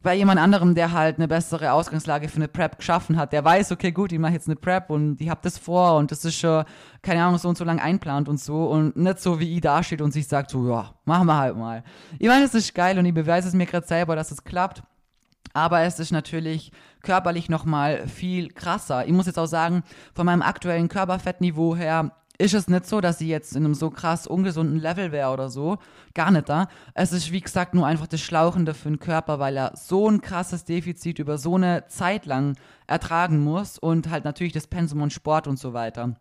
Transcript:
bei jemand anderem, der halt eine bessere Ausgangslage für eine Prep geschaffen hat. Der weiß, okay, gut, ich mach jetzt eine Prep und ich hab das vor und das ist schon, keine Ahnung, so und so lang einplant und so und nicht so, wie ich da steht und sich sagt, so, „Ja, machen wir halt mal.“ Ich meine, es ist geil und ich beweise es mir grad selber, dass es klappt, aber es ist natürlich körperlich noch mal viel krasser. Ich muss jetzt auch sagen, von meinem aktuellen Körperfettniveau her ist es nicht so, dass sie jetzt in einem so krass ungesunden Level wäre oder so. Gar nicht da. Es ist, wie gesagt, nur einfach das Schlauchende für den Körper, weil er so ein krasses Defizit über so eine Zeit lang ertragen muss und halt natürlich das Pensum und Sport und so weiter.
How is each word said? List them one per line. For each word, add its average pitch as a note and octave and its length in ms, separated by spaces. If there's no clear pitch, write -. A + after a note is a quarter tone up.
bei F#3 120
jemand G3 240
anderem, F3 360
der E3 160
halt D#3+ 260
eine E3 120
bessere D#3+ 420
Ausgangslage D3+ 560
für C#3 80
eine D3+ 140
Prep - 280
geschaffen E3+ 400
hat. D3 140
Der D3 120
weiß, G#3 280
okay, F3+ 200
gut, F3+ 200
ich E3 80
mach D#3+ 100
jetzt E3 180
eine D#3 100
Prep F3+ 320
und D3+ 320
ich D#3+ 80
hab D#3+ 120
das F3+ 160
vor F3 380
und D3+ 160
das D3+ 140
ist E3 100
schon, D#3+ 300
keine E3+ 220
Ahnung, F3+ 160
so F3 80
und F3 100
so F3+ 60
lang E3 160
einplant D3+ 480
und D3 120
so D3+ 260
und D#3 320
nicht F3+ 220
so, F3 200
wie E3 160
ich E3+ 60
da D#3 200
steht D#3+ 200
und D3 100
sich C#3+ 160
sagt, C#3 240
so, B2+ 160
„Ja, A#2 260
machen F3 200
wir D#3 120
halt C3 200
mal.“ A2+ 260
Ich G#3 80
meine, C4 160
es C4+ 100
ist A3+ 220
geil F3+ 240
und F3+ 60
ich F3 80
beweise E3 340
es F3 60
mir F3+ 120
grad E3+ 220
selber, E3 300
dass D#3 120
es D3 140
klappt, F3+ 400
aber E3 280
es E3+ 180
ist D#3+ 120
natürlich D#3+ 600
körperlich F3 460
noch D#3+ 160
mal D3 440
viel F3+ 420
krasser. E3+ 580
Ich D#3 60
muss F3+ 140
jetzt F3 120
auch E3 60
sagen, E3 380
von E3+ 120
meinem F3 160
aktuellen E3+ 480
Körperfettniveau F3+ 880
her D#3+ 340
ist F#3+ 160
es G#3 140
nicht F3+ 180
so, A3 140
dass F3 200
sie D#3+ 80
jetzt D#3 280
in C#3+ 80
einem D3+ 120
so D3+ 140
krass E3 360
ungesunden D#3+ 540
Level E3+ 320
wäre C#3+ 200
oder C3+ 180
so. D3 280
Gar E3+ 160
nicht D#3 180
da. D#3+ 180
Es - 180
ist, D#3+ 200
wie F3+ 100
gesagt, F3+ 320
nur F3 120
einfach D#3 220
das D#3 140
Schlauchende E3 520
für D3+ 160
den D3+ 100
Körper, D#3+ 400
weil C3+ 160
er C3+ 200
so G3+ 340
ein G#3 120
krasses F3+ 440
Defizit E3+ 540
über D3 180
so D#3+ 180
eine F3+ 320
Zeit G3 380
lang C#3 320
ertragen E3 560
muss E3+ 340
und E3 320
halt D#3 160
natürlich - 280
das D#3 140
Pensum D#3 340
und D3 120
Sport D3+ 340
und C3+ 120
so B2+ 140
weiter. A#2 480